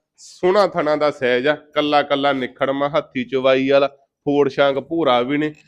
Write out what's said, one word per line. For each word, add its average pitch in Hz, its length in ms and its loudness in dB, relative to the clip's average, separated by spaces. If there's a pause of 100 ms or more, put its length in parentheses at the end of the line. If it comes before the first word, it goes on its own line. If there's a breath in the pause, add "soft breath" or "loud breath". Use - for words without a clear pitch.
(160)
ਸੋਹਣਾ 190 500 0
ਥਣਾ 151 300 -2
ਦਾ 147 140 0
ਸਾਈਜ਼ 127 380 0
ਆ, 151 60 2
ਕੱਲਾ 147 480 -2
ਕੱਲਾ 143 300 0
ਨਿਖੜਮਾ 135 560 -4
ਹੱਥੀ 143 360 -4
ਚਵਾਈ 135 460 0
ਵਾਲਾ, 139 160 4 (380)
ਫੋੜ 143 240 0
ਛਾਂਗ 139 280 0
ਭੂਰਾ 139 440 0
ਵੀ 139 180 -2
ਨੇ। 151 160 -4 (140)